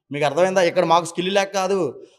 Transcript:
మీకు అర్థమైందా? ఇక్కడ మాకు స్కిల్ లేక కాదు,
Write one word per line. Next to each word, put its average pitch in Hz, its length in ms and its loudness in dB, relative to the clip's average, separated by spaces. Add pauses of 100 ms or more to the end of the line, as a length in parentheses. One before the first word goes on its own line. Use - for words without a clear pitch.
(100)
మీకు 143 140 -2
అర్థమైందా? 180 380 2
ఇక్కడ 175 220 2
మాకు 165 200 4
స్కిల్ 180 300 -6
లేక 196 200 0
కాదు, 190 240 -2 (400)